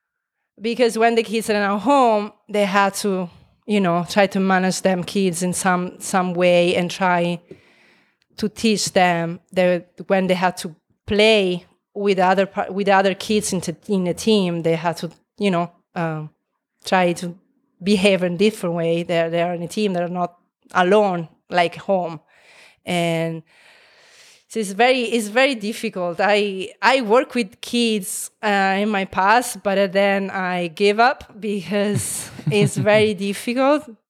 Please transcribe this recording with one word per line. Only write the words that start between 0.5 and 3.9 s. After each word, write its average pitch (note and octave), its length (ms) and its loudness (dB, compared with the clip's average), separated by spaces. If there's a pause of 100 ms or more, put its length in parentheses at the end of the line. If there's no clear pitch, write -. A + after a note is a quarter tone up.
Because A3+ 380 0
when A#3 160 4
the A#3 80 2
kids G#3+ 260 -4
are G#3+ 60 2
at G3+ 240 0
home, A3 540 2 (160)
they G#3 160 0
had G3 300 2
to, F#3 360 -4 (360)
you G#3 140 2
know, F3 280 0